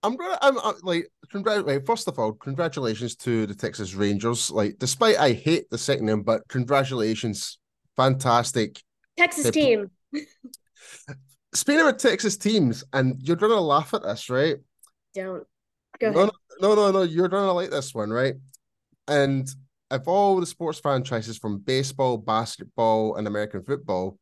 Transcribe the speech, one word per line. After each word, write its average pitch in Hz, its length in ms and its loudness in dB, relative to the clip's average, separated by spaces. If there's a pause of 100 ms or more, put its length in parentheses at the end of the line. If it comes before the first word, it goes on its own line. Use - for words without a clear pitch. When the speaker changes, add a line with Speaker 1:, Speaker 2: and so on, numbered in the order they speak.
Speaker 1:
I'm 233 120 -2
gonna, 254 260 -6
I'm, 277 160 4
I'm, - 240 -2
like, 170 280 -4 (220)
congrat-, 202 320 -2
wait, 139 220 -2
first 226 220 -2
of - 100 -8
all, 110 160 0
congratulations 127 800 -4
to 113 300 0
the 98 80 -8
Texas 98 400 -8
Rangers. 101 560 0
Like, 104 280 -2
despite 220 380 2
I 139 160 4
hate - 380 -2
the 113 80 -6
second 131 260 -2
name, 107 160 0
but 113 260 -2
congratulations. 123 1120 -2 (380)
Fantastic. 127 880 2 (340)
Speaker 2:
Texas 349 280 0
Speaker 1:
They 233 60 4
Speaker 2:
team. 233 400 2 (1600)
Speaker 1:
Speaking 311 320 4
of 269 100 4
Texas 202 400 2
teams, 185 560 2
and 131 300 0
you're 160 140 0
gonna 214 220 2
laugh 156 360 2
at - 80 -2
this, - 260 -6
right? 139 300 0 (560)
Speaker 2:
Don't. 185 320 -10 (520)
Go 220 120 0
Speaker 1:
No, 185 140 4
Speaker 2:
ahead. 214 60 2 (300)
Speaker 1:
no, 202 140 4
no, - 0 -
no, 208 160 4
no, 190 120 4
you're 175 260 2
gonna 190 260 0
like 175 160 -2
this 139 240 -4
one, 107 160 -4
right? 127 240 0 (720)
And 139 400 2 (420)
of 131 160 -4
all 196 320 4
the 175 60 0
sports 165 360 -8
franchises 127 580 -2
from 101 220 -6
baseball, 131 580 0
basketball, 110 1000 0
and 107 100 -4
American 104 360 -6
football 98 580 -4